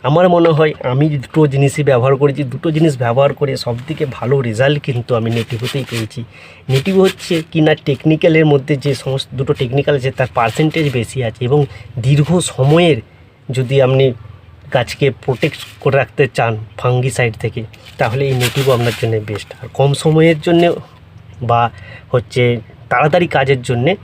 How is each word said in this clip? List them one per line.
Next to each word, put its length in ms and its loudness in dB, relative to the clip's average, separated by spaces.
আমার 260 4
মনে 200 4
হয় 240 2
আমি 260 0
দুটো 380 0
জিনিসই 360 0
ব্যবহার 320 4
করেছি, 280 0
দুটো 280 -6
জিনিস 260 2
ব্যবহার 360 0
করে 240 -4
সবথেকে 540 -6
ভালো 300 -2
রেজাল্ট 420 0
কিন্তু 320 -4
আমি 160 -2
নেটিভোতেই 580 -6
পেয়েছি। 340 -8
নেটিভো 320 2
হচ্ছে 500 0
কি 100 0
না 140 4
টেকনিক্যালের 720 2
মধ্যে 300 2
যে 200 -2
সমস্ত 380 -6
দুটো 200 -2
টেকনিক্যাল 420 0
আছে 160 -2
তার 220 -2
পার্সেন্টেজ 600 0
বেশি 300 -4
আছে 220 -6
এবং 200 2
দীর্ঘ 340 2
সময়ের 580 2
যদি 240 0
আপনি 320 4
গাছকে 380 -2
প্রোটেক্ট 360 -4
করে 160 2
রাখতে 360 0
চান 240 -2
ফাঙ্গিসাইড 560 -2
থেকে, 180 -6
তাহলে 320 -2
এই 140 0
নেটিভো 280 0
আপনার 300 0
জন্য 140 -2
বেস্ট। 220 -10
আর 120 -14
কম 200 2
সময়ের 480 2
জন্যে 260 2
বা 200 0
হচ্ছে 340 0
তাড়াতাড়ি 380 2
কাজের 340 0
জন্যে 420 -2